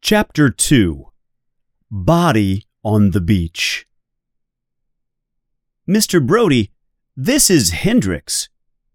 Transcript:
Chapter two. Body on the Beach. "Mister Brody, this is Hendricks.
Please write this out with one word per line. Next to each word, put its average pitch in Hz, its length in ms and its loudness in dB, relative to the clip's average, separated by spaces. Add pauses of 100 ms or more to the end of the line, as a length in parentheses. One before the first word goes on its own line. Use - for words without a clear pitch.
Chapter 208 440 0
two. 92 640 0 (760)
Body 107 800 0 (160)
on 104 280 2
the 95 100 -2
Beach. 85 640 -4 (2000)
"Mister 196 320 0
Brody, 143 540 0 (420)
this 226 340 0
is 131 200 2
Hendricks. 95 800 -4 (460)